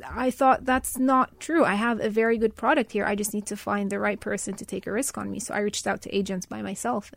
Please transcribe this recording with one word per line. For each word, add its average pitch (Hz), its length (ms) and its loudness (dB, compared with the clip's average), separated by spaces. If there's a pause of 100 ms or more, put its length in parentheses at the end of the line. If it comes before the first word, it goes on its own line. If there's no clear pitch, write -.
I 247 220 0
thought, 262 340 4
"That's 262 320 0
not 262 420 2
true. 311 240 2
I 190 120 4
have 226 260 0
a 220 80 0
very 226 300 2
good 220 160 0
product 262 360 2
here. 202 140 0
I 208 100 0
just 208 180 -2
need 208 120 -4
to 208 100 -8
find 202 360 -2
the 202 80 -2
right 208 200 0
person 208 360 -4
to - 100 -12
take 190 220 -8
a - 40 -4
risk 220 280 -2
on 202 120 -6
me." 196 80 -6
So - 140 -6
I 202 60 -2
reached 208 260 -2
out 196 160 -2
to - 120 -10
agents 190 340 -2
by 214 160 -8
myself. 208 540 -4